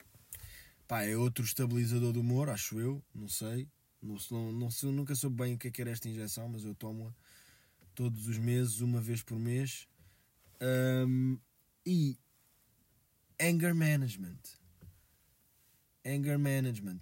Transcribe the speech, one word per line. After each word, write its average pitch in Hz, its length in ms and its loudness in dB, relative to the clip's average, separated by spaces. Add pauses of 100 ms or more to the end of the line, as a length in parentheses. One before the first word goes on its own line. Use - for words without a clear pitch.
(880)
pá, 113 160 0
é 110 140 0
outro 120 260 2
estabilizador 120 680 2
do 117 80 2
humor, 127 280 2
acho 110 300 -4
eu, 135 240 -2 (100)
não 104 140 -10
sei. 117 400 -4 (340)
Não, 107 160 -8 (140)
não, 113 200 -2
não 120 200 -2
sei, 139 200 -2
nunca 139 240 -2
soube 127 280 0
bem 123 100 0
o 117 40 -4
que 123 120 -6
é - 20 -6
que 127 100 -6
era 120 100 -4
esta 113 180 -6
injeção, 110 400 -6
mas 110 160 -8
eu 104 100 -6
tomo-a 113 380 -8 (800)
todos 113 320 -2
os 113 100 -2
meses, 120 440 2
uma 120 180 2
vez 113 220 -2
por 113 180 -6
mês. 123 480 -2 (720)
Ahm, 127 760 4 (480)
e 156 320 4 (1200)
anger 170 320 4
management. 131 680 2 (1700)
Anger 143 320 0
management. 123 640 0